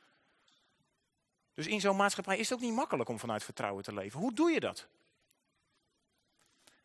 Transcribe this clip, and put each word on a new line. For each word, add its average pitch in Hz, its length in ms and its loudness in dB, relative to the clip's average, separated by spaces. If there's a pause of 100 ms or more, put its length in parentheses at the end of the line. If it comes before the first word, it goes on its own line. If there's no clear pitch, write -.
(1500)
Dus 156 140 -4
in 214 140 0
zo'n 196 140 4
maatschappij 196 420 2
is 220 120 0
het 254 80 -2
ook 240 80 -4
niet 226 100 0
makkelijk 226 340 0
om 226 100 -2
vanuit 110 240 -2
vertrouwen 101 400 -4
te 107 100 -8
leven. 104 260 -4
Hoe 233 140 0
doe 320 180 4
je 294 80 4
dat? - 280 -4 (2000)